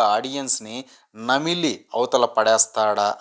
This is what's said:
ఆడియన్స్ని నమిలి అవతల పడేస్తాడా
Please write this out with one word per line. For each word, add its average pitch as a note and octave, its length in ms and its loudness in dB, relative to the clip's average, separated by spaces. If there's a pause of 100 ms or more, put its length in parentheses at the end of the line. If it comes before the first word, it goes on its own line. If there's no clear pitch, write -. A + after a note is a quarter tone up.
(140)
ఆడియన్స్ని B2 640 -4 (400)
నమిలి C#3+ 580 -2 (200)
అవతల A#2+ 300 2 (120)
పడేస్తాడా G#2+ 720 2 (120)